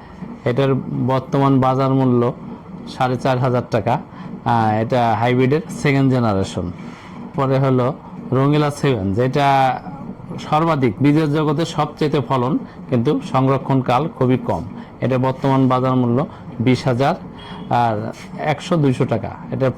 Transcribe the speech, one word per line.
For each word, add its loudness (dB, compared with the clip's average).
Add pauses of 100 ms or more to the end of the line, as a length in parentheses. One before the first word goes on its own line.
(440)
এটার 2 (320)
বর্তমান 2
বাজার 2
মূল্য 2 (560)
সাড়ে -2
চার 0
হাজার 0
টাকা। 0 (460)
আহ, 2
এটা 2
হাইব্রিডের 2 (220)
সেকেন্ড 4
জেনারেশন। 0 (640)
পরে 2
হলো 2 (380)
রঙিলা 4
সেভেন, 0
যেটা 2 (680)
সর্বাধিক 2
বীজের 4
জগতে 2
সবচেয়ে -2
ফলন, 0 (320)
কিন্তু 2 (120)
সংরক্ষণকাল 2 (100)
খুবই 4
কম। -4 (360)
এটা 0
বর্তমান 2
বাজার 2
মূল্য 2 (340)
বিশ 2
হাজার 2 (560)
আর 0 (260)
একশো -2
দুইশো 2
টাকা। -2 (220)
এটার 0